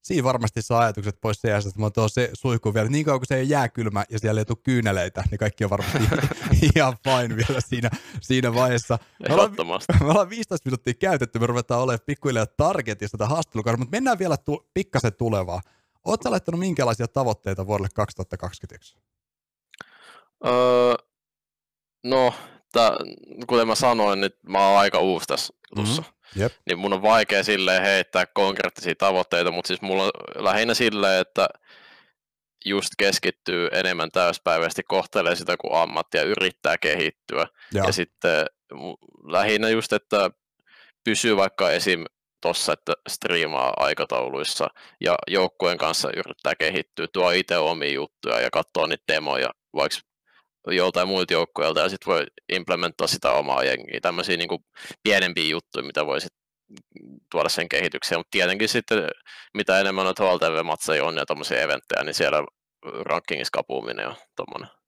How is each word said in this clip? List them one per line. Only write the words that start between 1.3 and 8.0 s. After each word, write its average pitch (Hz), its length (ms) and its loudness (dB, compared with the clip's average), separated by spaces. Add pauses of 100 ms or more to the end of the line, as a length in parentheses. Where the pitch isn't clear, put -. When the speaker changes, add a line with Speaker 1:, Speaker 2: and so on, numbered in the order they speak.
Speaker 1:
C 104 200 0
S:stä, 98 180 -8
mutta 107 220 0
tuo 110 80 4
se 123 240 0
suihku 117 400 -2
vielä. 110 160 0
Niin 147 160 0
kauan 139 140 2
kuin 123 80 -6
se 139 80 0
ei 131 140 0
jääkylmä 110 600 0
ja 110 100 -4
siellä 107 220 0
ei 107 40 -2
tule 113 180 -4
kyyneleitä, 101 680 0
niin 101 80 -4
kaikki 107 240 -2
on 101 60 0
varmasti 101 280 -2 (360)
<laughs> - 420 4
ihan 131 280 4
fine 123 320 2
vielä 123 260 0
siinä, 120 280 -2 (320)